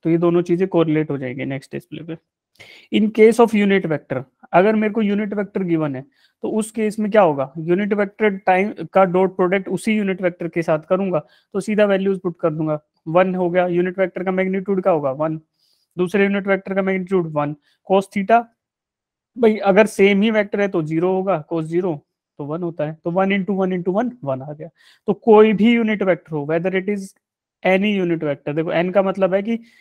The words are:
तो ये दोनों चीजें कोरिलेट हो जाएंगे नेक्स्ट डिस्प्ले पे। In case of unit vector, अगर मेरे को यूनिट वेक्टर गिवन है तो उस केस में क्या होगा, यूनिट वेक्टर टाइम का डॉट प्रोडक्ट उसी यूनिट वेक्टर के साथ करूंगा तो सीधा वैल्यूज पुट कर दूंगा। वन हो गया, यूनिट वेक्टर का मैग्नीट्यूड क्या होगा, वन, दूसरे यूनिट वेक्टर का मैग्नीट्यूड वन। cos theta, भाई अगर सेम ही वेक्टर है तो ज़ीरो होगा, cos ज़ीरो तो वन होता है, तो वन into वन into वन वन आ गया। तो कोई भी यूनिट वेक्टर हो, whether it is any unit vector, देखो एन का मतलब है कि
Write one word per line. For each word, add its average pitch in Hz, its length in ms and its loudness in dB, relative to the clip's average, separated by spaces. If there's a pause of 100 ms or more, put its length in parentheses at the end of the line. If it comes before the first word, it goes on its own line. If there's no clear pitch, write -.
तो 165 60 0
ये 170 80 2
दोनों 175 240 2
चीजें 175 260 0
कोरिलेट 156 420 0
हो 139 80 -4
जाएंगे 131 260 -8
नेक्स्ट 135 280 -10
डिस्प्ले 151 300 -14
पे। 165 140 -12 (760)
In 214 160 2 (100)
case 226 220 8
of 226 140 4
unit 196 380 2
vector, 135 300 -4 (300)
अगर 208 240 4
मेरे 214 180 0
को 226 80 0
यूनिट 202 320 -2
वेक्टर 202 280 -6
गिवन 156 340 -2
है 131 80 -10 (400)
तो 208 60 -4
उस 214 200 -4
केस 214 280 -4
में 214 120 -4
क्या 208 120 6
होगा, 139 360 2
यूनिट 185 340 -2
वेक्टर 202 440 0 (100)
टाइम 190 260 2 (200)
का 190 120 6
डॉट 185 320 0
प्रोडक्ट 185 320 0
उसी 214 280 -2
यूनिट 196 260 -2
वेक्टर 175 260 -4
के 170 140 -4
साथ 156 260 0
करूंगा 185 300 0 (360)
तो 196 60 -2
सीधा 214 240 0
वैल्यूज 196 360 0
पुट 175 200 -6
कर 170 100 0
दूंगा। 156 280 -4 (300)
वन 180 260 2
हो 185 160 -2
गया, 180 160 2
यूनिट 180 320 -2
वेक्टर 185 260 -2
का 190 80 -2
मैग्नीट्यूड 190 500 -2
क्या 190 100 2
होगा, 147 200 0
वन, 156 240 -2 (600)
दूसरे 185 280 0
यूनिट 202 220 -2
वेक्टर 196 280 -2
का 196 80 0
मैग्नीट्यूड 185 500 -2
वन। 147 220 -4 (340)
cos 196 180 2 (100)
theta, 214 240 2 (960)
भाई 220 200 2 (140)
अगर 202 160 6
सेम 196 360 2
ही 226 80 2
वेक्टर 208 300 -2
है 202 80 0
तो 190 140 -2
ज़ीरो 160 300 -2
होगा, 185 300 -2 (100)
cos 165 120 -4
ज़ीरो 170 300 -2 (440)
तो 147 60 -10
वन 156 180 -8
होता 165 240 -6
है, 156 80 -10 (100)
तो 175 60 -4
वन 190 280 0
into 190 180 -2
वन 185 220 -2
into 180 160 -4
वन 233 160 -2 (140)
वन 131 180 -6
आ 151 100 -12
गया। 160 160 -16 (400)
तो 202 60 2
कोई 220 380 6
भी 214 220 4
यूनिट 220 280 0
वेक्टर 180 300 -2
हो, 147 180 -6
whether 170 300 -2
it 190 140 -8
is 196 100 -8 (580)
any 190 360 2
unit 170 320 -2
vector, 143 240 -6
देखो 160 180 -2
एन 170 200 0
का 196 100 2
मतलब 190 320 0
है 202 80 0
कि 226 160 -4 (220)